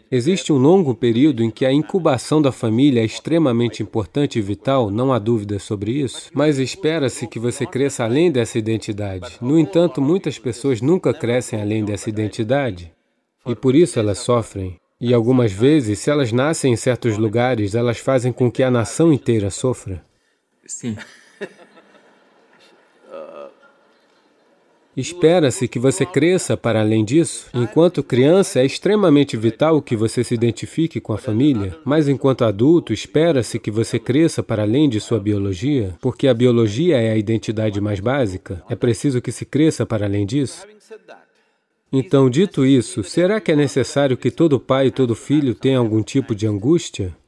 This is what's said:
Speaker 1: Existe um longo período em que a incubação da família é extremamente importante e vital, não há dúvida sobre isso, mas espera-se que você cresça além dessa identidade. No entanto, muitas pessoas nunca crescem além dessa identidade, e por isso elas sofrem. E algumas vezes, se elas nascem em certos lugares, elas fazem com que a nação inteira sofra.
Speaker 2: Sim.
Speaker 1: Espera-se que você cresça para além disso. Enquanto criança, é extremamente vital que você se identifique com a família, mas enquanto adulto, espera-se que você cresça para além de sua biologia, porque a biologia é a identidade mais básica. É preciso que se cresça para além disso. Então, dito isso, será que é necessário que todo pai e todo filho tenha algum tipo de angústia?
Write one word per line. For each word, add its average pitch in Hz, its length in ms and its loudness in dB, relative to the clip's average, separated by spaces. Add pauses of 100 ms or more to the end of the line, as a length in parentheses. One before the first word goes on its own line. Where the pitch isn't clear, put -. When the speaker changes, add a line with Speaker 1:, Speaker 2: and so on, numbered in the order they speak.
(100)
Speaker 1:
Existe 143 420 0
um 139 60 4
longo 151 340 4
período 120 500 2
em 113 80 0
que 131 140 -4
a 131 80 2
incubação 151 680 0
da 131 100 2
família 120 480 2
é 110 40 0
extremamente 120 800 0
importante 120 580 -4
e - 20 -2
vital, 104 480 -2
não 127 220 0
há 113 80 0
dúvida 104 380 -2
sobre 107 340 -6
isso, 139 420 -6
mas 143 240 2
espera-se 135 680 -4
que - 100 -12
você 120 260 -4
cresça 131 400 -2
além 151 260 2
dessa 120 280 -2
identidade. 104 840 -6
No 139 180 2
entanto, 160 440 0
muitas 160 360 -2
pessoas 123 440 -4
nunca 151 320 2
crescem 117 440 -4
além 107 260 -2
dessa 104 260 -6
identidade, 107 840 -4 (540)
e 120 80 -4
por 127 200 0
isso 160 240 4
elas 104 200 0
sofrem. 98 580 -2 (280)
E 120 80 2
algumas 120 380 4
vezes, 110 480 2
se - 120 -2
elas 139 200 0
nascem 131 440 0
em - 20 -4
certos 113 420 -2
lugares, 110 560 0
elas 117 240 0
fazem 127 340 0
com 123 160 2
que 131 140 0
a 127 80 2
nação 123 420 2
inteira 110 380 0
sofra. 104 500 -6 (640)
Speaker 2:
Sim. 113 320 -10 (4000)
Speaker 1:
Espera-se 156 720 0
que 123 140 -6
você 131 260 0
cresça 156 500 0
para 110 260 0
além 110 220 2
disso. 143 480 -2
Enquanto 147 520 2
criança, 139 560 4
é 131 40 4
extremamente 147 720 2
vital 135 460 2
que 120 140 -4
você 110 260 0
se 123 120 -2
identifique 117 680 -2
com - 120 -8
a 101 60 -4
família, 110 640 0
mas 147 220 2
enquanto 131 380 0
adulto, 117 480 2
espera-se 143 680 0
que 110 140 -8
você 113 260 -2
cresça 143 420 0
para 107 220 -4
além 135 260 2
de 110 120 -2
sua 113 180 -2
biologia, 101 840 -2
porque 131 280 0
a 123 60 4
biologia 120 600 2
é 113 140 2
a 110 60 0
identidade 107 640 -2
mais 104 180 -4
básica. 98 720 -4
É 117 60 -6
preciso 123 440 0
que 117 120 -8
se - 120 -10
cresça 147 400 0
para 104 220 -4
além 101 180 -2
disso. 127 400 -4 (1300)
Então, 135 360 4
dito 156 340 0
isso, 127 400 2
será 185 340 0
que 185 140 -2
é - 20 4
necessário 139 600 0
que 120 140 -2
todo 151 280 2
pai 135 280 0
e 120 40 2
todo 120 240 0
filho 139 400 0
tenha 135 220 0
algum 110 260 2
tipo 123 320 -2
de 104 120 -4
angústia? 104 680 -2 (140)